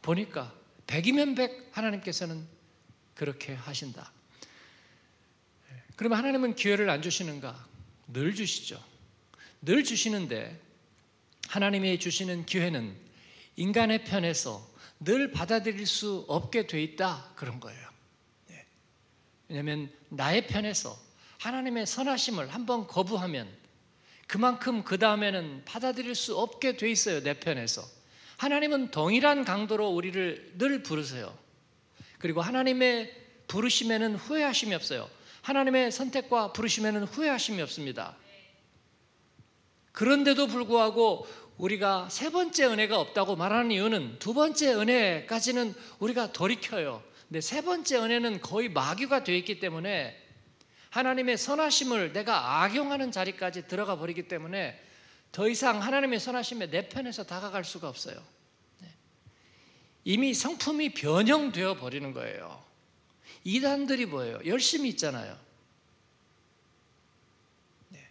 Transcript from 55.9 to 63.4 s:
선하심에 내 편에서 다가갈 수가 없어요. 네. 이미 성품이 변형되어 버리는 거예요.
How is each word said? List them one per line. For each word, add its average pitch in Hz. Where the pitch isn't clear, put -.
선하심에 240
내 165
편에서 247
다가갈 185
수가 165
없어요. -
네. -
이미 240
성품이 294
변형되어 196
버리는 135
거예요. 107